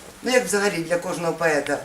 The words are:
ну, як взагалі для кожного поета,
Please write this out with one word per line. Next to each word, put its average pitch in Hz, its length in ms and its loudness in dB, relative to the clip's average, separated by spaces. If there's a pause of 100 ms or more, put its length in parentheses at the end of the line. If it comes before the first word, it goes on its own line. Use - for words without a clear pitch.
(220)
ну, 240 100 0
як 247 120 4
взагалі 196 380 0
для 170 160 0
кожного 170 340 -2
поета, 147 520 0